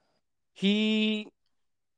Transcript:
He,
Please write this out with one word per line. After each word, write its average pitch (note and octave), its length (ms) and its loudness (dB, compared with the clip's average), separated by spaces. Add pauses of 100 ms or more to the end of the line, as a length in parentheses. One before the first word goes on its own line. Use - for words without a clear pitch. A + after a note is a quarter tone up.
(520)
He, G#3+ 760 0 (680)